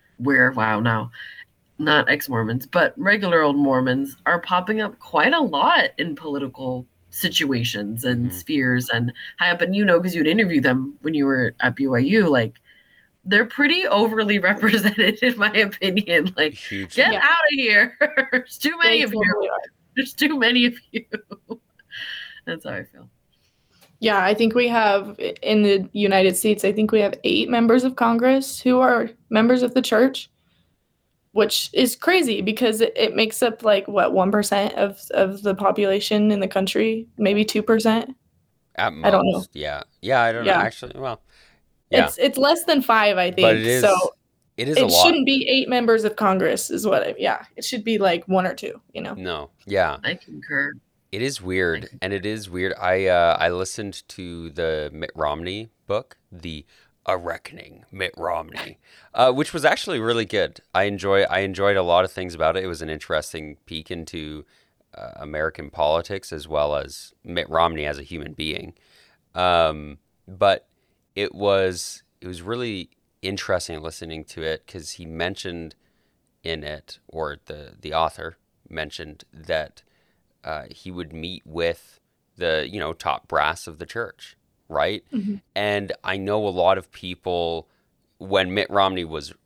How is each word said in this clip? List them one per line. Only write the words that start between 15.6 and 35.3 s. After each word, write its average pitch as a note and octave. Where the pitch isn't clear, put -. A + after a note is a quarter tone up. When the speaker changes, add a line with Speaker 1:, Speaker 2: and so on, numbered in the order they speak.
Speaker 1:
Like, D3+
Speaker 2:
Huge. G2
Speaker 1:
get D4
Speaker 3:
Yeah. G3+
Speaker 1:
out C#4+
of D#4+
here. A#3+
<laughs> C#4+
There's B3+
too D#4+
many E4
Speaker 3:
They D4+
Speaker 1:
of G#3+
you. G#3+
Speaker 3:
totally G#3
are. -
Speaker 1:
There's C4
too D4
many A#3+
of A#3+
you. A3
<laughs> A#3
That's E3+
how -
I -
feel. -
Speaker 3:
Yeah, G#3
I G3
think A3+
we B3
have, G#3
in G#3+
the G3
United F#3+
States, G#3
I G3
think G#3+
we A3
have G3+
eight -
members A#3+
of C4
Congress B3
who B3+
are A#3+
members A#3
of B3
the C4
church, B3+
which -
is B3+
crazy C#4
because A3
it, A3+
it -
makes A3
up, A3+
like, G#3
what, G3+
one F#3+
percent G#3
of, G3
of G3